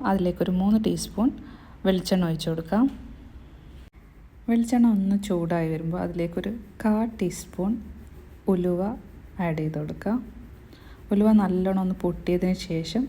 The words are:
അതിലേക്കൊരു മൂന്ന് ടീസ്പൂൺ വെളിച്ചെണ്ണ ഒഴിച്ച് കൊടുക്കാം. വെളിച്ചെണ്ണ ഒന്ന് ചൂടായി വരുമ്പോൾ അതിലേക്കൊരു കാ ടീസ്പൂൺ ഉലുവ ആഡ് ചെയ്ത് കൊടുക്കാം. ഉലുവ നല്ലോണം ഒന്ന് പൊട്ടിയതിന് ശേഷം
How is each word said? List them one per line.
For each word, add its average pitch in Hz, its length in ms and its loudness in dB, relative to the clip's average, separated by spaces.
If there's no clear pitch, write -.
അതിലേക്കൊരു 180 520 2
മൂന്ന് 214 260 4
ടീസ്പൂൺ 180 420 0
വെളിച്ചെണ്ണ 185 420 2
ഒഴിച്ച് 160 220 -2
കൊടുക്കാം. 190 340 2
വെളിച്ചെണ്ണ 233 480 4
ഒന്ന് 196 200 2
ചൂടായി 170 460 0
വരുമ്പോൾ 165 300 -4
അതിലേക്കൊരു 175 480 -4
കാ 214 100 4
ടീസ്പൂൺ 185 500 -2
ഉലുവ 175 260 0
ആഡ് 160 140 0
ചെയ്ത് 156 200 -2
കൊടുക്കാം. 196 380 -4
ഉലുവ 208 180 6
നല്ലോണം 185 420 2
ഒന്ന് 185 200 -2
പൊട്ടിയതിന് 180 640 0
ശേഷം 165 420 -2